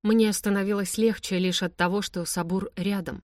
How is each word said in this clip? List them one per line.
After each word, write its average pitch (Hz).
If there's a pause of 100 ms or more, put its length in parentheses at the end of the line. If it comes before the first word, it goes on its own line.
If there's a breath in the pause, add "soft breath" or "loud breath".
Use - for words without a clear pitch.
Мне 214
становилось 202
легче 220
лишь 180
от 180
того, 180
что 180
Сабур 185
рядом, 196